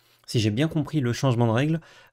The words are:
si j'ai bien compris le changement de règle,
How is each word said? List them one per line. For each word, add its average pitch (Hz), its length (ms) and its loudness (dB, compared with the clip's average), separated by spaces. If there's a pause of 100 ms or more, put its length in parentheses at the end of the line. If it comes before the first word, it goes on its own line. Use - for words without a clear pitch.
(280)
si 120 140 0
j'ai 107 100 2
bien 131 160 0
compris 156 320 -2
le 120 140 0
changement 120 340 0
de 110 60 2
règle, 151 260 0 (340)